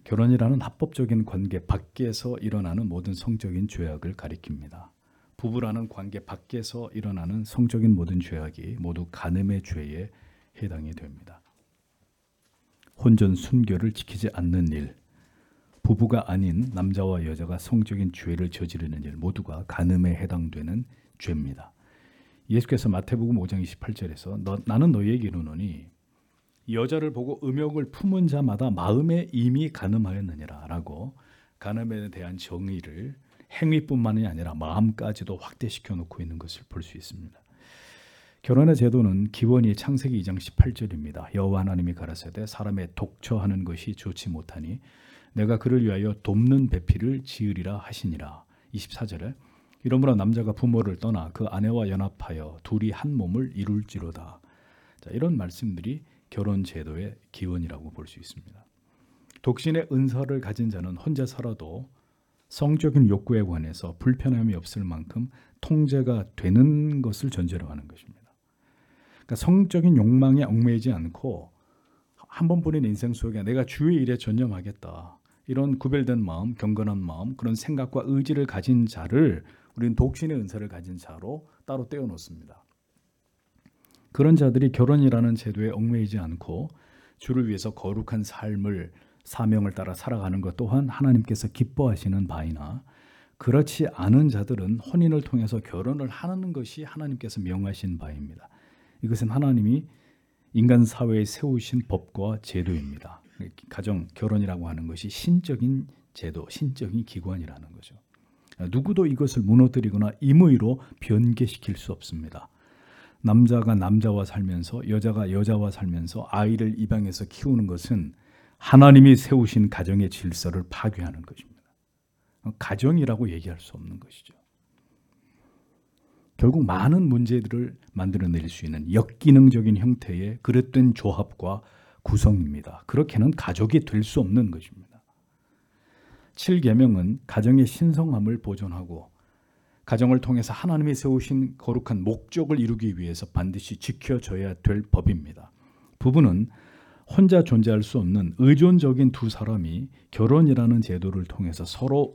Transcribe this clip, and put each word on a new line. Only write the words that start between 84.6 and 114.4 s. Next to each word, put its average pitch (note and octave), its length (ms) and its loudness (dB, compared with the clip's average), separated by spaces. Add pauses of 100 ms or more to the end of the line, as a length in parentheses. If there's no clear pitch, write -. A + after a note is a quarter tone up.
결혼이라는 B2 640 4
제도에 G#2+ 360 -6
얽매이지 A2 460 -2
않고 E2+ 520 -8 (480)
주를 B2 320 -2
위해서 G#2 220 -6
거룩한 G#2+ 520 -6
삶을, G2+ 680 -6 (320)
사명을 G#2+ 480 0
따라 F#2 200 -8
살아가는 G2 460 -6
것 F2+ 160 -6
또한 B2+ 320 0
하나님께서 A#2 600 2
기뻐하시는 G2 800 -2
바이나, D#2+ 540 -8 (560)
그렇지 C#3+ 580 0
않은 B2+ 340 6
자들은 G#2 500 -2
혼인을 D#3+ 440 2
통해서 A2+ 360 -2
결혼을 B2+ 480 -6
하는 F3+ 460 -8
것이 C#3+ 300 -12
하나님께서 C3+ 580 -10
명하신 F#2 560 -6
바입니다. D2 500 -14 (540)
이것은 A2+ 280 -2
하나님이 B2+ 580 2 (640)
인간 A#2+ 320 6
사회에 A2 400 0
세우신 B2 640 -4
법과 G2 540 -6
제도입니다. D#2+ 760 -6 (480)
가정, F#2+ 460 -6
결혼이라고 G2 560 -2
하는 D#2+ 180 -8
것이 E2+ 220 -10
신적인 C3+ 800 0 (260)
제도, E2 360 -10
신적인 A#2 540 -6
기관이라는 D#2+ 680 -12
거죠. - 240 -20 (720)
누구도 E3 380 0
이것을 C3 340 -2
무너뜨리거나 A2 720 4 (100)
임의로 C3+ 580 6 (220)
변개시킬 A2+ 760 0
수 - 160 -10
없습니다. D#2 560 -12 (720)
남자가 A2+ 520 6
남자와 G2+ 520 2
살면서, F#2 640 -6